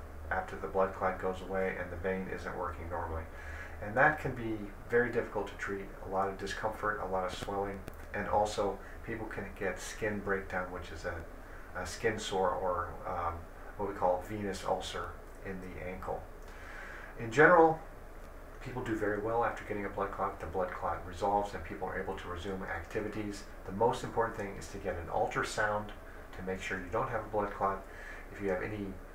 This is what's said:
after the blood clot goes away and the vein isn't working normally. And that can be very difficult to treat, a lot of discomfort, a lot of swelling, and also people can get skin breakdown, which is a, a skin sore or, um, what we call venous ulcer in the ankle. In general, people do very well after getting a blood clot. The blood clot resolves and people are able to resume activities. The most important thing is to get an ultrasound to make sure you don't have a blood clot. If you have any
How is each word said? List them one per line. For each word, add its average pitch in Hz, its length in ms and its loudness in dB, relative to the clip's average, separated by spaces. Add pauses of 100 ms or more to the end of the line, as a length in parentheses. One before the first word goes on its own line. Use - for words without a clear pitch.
(300)
after 90 260 0
the 80 100 -4
blood 95 280 4
clot 92 260 2
goes 92 280 0
away 95 320 2
and 87 100 -4
the 87 60 -4
vein 95 360 0
isn't - 260 -6
working 85 320 -4
normally. 82 320 -2 (600)
And 104 120 -4
that - 260 6
can 127 140 -2
be 110 220 -2 (320)
very 120 240 6
difficult - 360 0
to - 60 -8
treat, 98 300 -4 (220)
a 92 60 -4
lot 95 160 2
of 95 100 -4
discomfort, 104 640 0
a 92 40 -2
lot 92 180 2
of 90 120 -2
swelling, 98 420 -2 (360)
and 101 140 -2
also 104 500 2 (260)
people 110 220 -4
can 104 180 -6 (140)
get 92 220 -2
skin 104 400 -2
breakdown, 95 520 0
which 87 180 -6
is - 140 -8
a, 82 100 -2 (680)
a 90 60 -4
skin 107 320 0
sore 95 320 4
or, 90 380 2 (180)
um, 87 280 0 (420)
what 101 120 0
we 101 60 -2
call 90 340 4
venous 101 360 -2
ulcer 87 460 0 (340)
in 95 160 -6
the 90 260 -8
ankle. - 360 -4 (960)
In 117 120 -4
general, 160 480 12 (840)
people 120 220 -6
do 113 120 0
very 104 260 2
well 113 240 4
after - 200 -2
getting 101 200 -2
a 95 60 -2
blood 98 200 0
clot. - 300 -2
The 85 60 -6
blood 90 240 0
clot 82 360 -2
resolves 101 480 2
and 87 100 -6
people 92 240 -4
are 92 120 -2
able 92 140 -4
to - 140 -6
resume 92 340 -4
activities. 104 840 -4 (220)
The 95 60 -6
most 113 320 6
important 110 340 0
thing 98 200 -4
is - 100 -8
to 98 100 -8
get 92 160 -2
an 85 140 -4
ultrasound 107 800 2 (480)
to 95 100 -6
make 95 140 -2
sure 92 180 -2
you 87 120 -6
don't 120 180 2
have 110 160 0
a 107 40 -8
blood 104 240 2
clot. 98 320 0 (500)
If 101 80 -6
you 98 60 2
have 92 140 2
any 104 240 -2 (280)